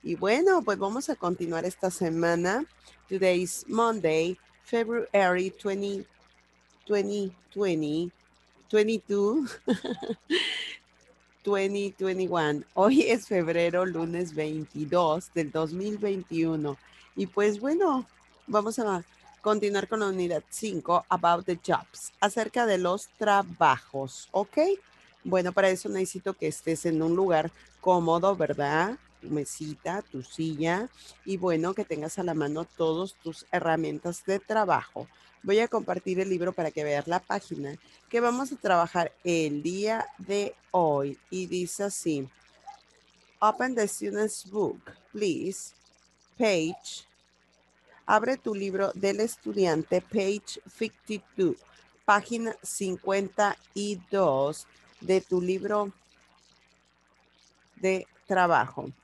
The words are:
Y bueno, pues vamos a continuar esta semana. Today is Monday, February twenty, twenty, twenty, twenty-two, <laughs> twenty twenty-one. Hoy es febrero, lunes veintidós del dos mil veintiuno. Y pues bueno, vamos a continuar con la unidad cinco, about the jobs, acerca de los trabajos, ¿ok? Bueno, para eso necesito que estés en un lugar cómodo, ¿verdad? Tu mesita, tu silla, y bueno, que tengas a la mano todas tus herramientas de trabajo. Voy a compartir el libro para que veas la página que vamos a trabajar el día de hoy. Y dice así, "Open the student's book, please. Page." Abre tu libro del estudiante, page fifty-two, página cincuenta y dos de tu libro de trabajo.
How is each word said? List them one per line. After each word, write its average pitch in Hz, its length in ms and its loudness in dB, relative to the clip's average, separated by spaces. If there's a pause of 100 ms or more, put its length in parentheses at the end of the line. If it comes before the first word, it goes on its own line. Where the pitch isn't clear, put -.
Y 165 120 -4
bueno, 311 460 4
pues 208 160 -2
vamos 208 320 -4
a 285 80 -2
continuar 170 480 -2
esta 185 260 -2
semana. 175 720 0 (460)
Today 185 320 2
is - 260 -6
Monday, 185 720 0 (240)
February 202 880 2
twenty, 202 560 -6 (800)
twenty, 202 500 -2 (180)
twenty, 170 560 0 (600)
twenty-two, 214 760 2 (200)
<laughs> 240 80 4 (1700)
twenty 202 540 -2
twenty-one. 175 680 0 (120)
Hoy 247 260 6
es - 260 2
febrero, 170 560 2
lunes 170 520 -4
veintidós 156 1000 -2
del 156 180 -2
dos 160 220 -2
mil 208 240 -4
veintiuno. 165 800 -2 (380)
Y 196 100 -2
pues 208 340 0
bueno, 285 460 0 (400)
vamos 214 320 0
a 196 260 0 (380)
continuar 202 460 0
con 220 140 -2
la 202 80 0
unidad 175 420 -2
cinco, 175 580 0
about 175 380 2
the 175 100 -2
jobs, - 640 -4
acerca 220 460 0
de 196 100 4
los 180 300 0 (100)
trabajos, 170 1120 2
¿ok? 202 240 -2 (680)
Bueno, 185 280 0
para 190 180 4
eso 185 200 -2
necesito 190 460 -4
que 156 120 -4
estés 160 380 -4
en 160 160 2
un 170 140 2
lugar 170 360 2 (280)
cómodo, 175 560 4
¿verdad? 156 640 0 (200)
Tu - 100 -16
mesita, 151 720 -6
tu - 180 -10
silla, 165 680 -2 (360)
y 190 120 -4
bueno, 175 360 0
que 214 120 -4
tengas 151 340 -6
a 185 40 -4
la 170 120 -2
mano 151 300 -2
todas 165 500 -2
tus - 360 -12
herramientas 165 760 -2
de 190 120 0
trabajo. 190 720 -2 (360)
Voy 202 140 2
a 233 100 4
compartir 185 520 -4
el 190 100 -2
libro 180 240 -2
para 160 160 -2
que 151 140 -6
veas 143 240 0
la 175 120 0
página 151 560 -6 (340)
que 233 100 0
vamos 247 320 0
a 269 60 -10
trabajar 175 540 2 (120)
el 156 400 0
día 202 440 -2 (120)
de 196 360 -4 (140)
hoy. 143 480 2 (140)
Y 185 160 -4
dice 180 380 -4
así, 147 440 -4 (1120)
"Open 233 340 2
the 220 140 2
student's 208 600 -4
book, 196 320 -2 (320)
please. 190 600 -4 (640)
Page." 180 720 0 (960)
Abre 226 320 4
tu 220 160 -6
libro 196 400 -2
del 196 260 0
estudiante, 180 840 0
page 202 640 -4
fifty-two, - 880 -4 (500)
página 220 560 2
cincuenta 196 960 0 (160)
y 202 260 -4 (120)
dos 151 560 2 (320)
de 185 220 2
tu 180 200 0
libro 196 500 -2 (1900)
de 185 280 0 (220)
trabajo. 151 640 2 (120)